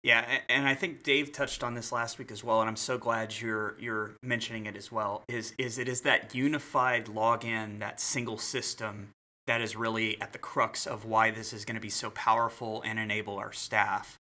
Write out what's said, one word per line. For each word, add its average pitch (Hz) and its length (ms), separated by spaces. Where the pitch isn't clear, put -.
Yeah, 117 260
a-, 127 220
and 139 160
I 135 80
think 175 280
Dave 143 280
touched - 320
on 120 100
this 117 180
last 117 280
week 113 120
as 104 120
well, 113 160
and 113 100
I'm 110 60
so 123 220
glad 113 420
you're, 107 400
you're 107 320
mentioning 113 440
it 101 100
as 101 160
well, 107 380
is, 117 280
is 123 220
it 123 80
is 123 140
that 127 340
unified 127 720
login, 110 760
that 101 220
single 117 360
system 104 720
that 117 140
is 110 140
really 113 460
at - 120
the - 60
crux - 460
of 110 200
why 110 260
this 110 220
is 104 120
gonna 113 140
be 107 100
so 110 220
powerful 113 760
and 110 140
enable 104 380
our 107 160
staff 101 720